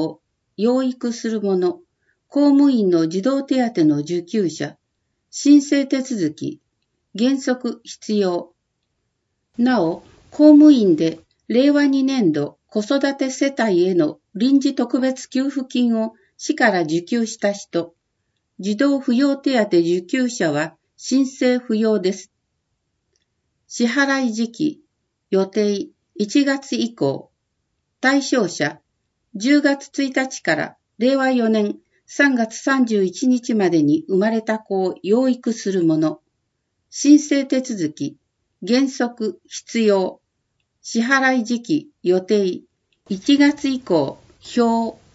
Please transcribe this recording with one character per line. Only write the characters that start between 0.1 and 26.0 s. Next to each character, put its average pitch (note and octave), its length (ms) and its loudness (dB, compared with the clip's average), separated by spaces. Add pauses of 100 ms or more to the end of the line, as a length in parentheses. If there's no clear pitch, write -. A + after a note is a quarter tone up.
養 B3 260 0
育 B3 300 -4
す A#3 160 -8
る A3 120 -4
者、 F3+ 380 -2 (480)
公 C#4+ 240 2
務 C#4+ 180 6
員 A3 200 2
の E3 180 2
児 F3+ 140 -4
童 C4+ 220 -2
手 B3+ 280 0
当 E3+ 140 2
の D3 140 2
受 E3+ 260 -6
給 G3 240 -2
者、 - 280 -10 (520)
申 C#4+ 320 6
請 C#4 240 0
手 C4+ 160 -2
続 F#3 340 -4
き、 C#3 240 -10 (580)
原 C4 220 0
則 B3+ 460 -6
必 - 300 -8
要。 F3+ 380 -2 (1040)
な A#3+ 240 0
お、 E3+ 220 -4 (280)
公 D4+ 200 8
務 D4+ 220 10
員 G3 240 4
で D#3+ 240 -2 (260)
令 C4 240 4
和 C#4+ 160 2
二 C4+ 160 0
年 B3 300 0
度 D3 340 -6
子 G#3+ 140 -4
育 C#4 340 0
て C4+ 160 -4
世 C#4 260 -2
帯 F#3+ 280 2
へ F#3 80 0
の D#3+ 260 0 (160)
臨 C4+ 240 2
時 C4+ 160 0
特 B3 240 -2
別 C4 280 -4
給 C4+ 180 -2
付 C4+ 200 -6
金 A#3 360 0
を A3 120 -6 (220)
市 - 200 -6
か A#3 160 2
ら F3+ 100 0
受 E3 220 -2
給 A#3 220 -4
し - 120 -10
た G3+ 160 -2
人、 - 420 -8 (640)
児 G#3 160 -4
童 C#4 220 0
扶 C4 160 -2
養 C4+ 240 0
手 B3+ 280 0
当 F3+ 120 0
受 E3+ 240 0
給 B3+ 260 -2
者 F3+ 240 -2
は D#3 240 -4 (220)
申 C4 280 0
請 B3 320 0
不 A#3+ 200 -4
要 G#3+ 240 0
で F#3 100 -2
す。 - 220 -14 (1400)
支 - 160 -2
払 C4+ 420 0
い A3+ 40 -4
時 A3+ 220 -4
期、 - 280 -6 (480)
予 F#3+ 160 0
定、 G3+ 440 -4 (260)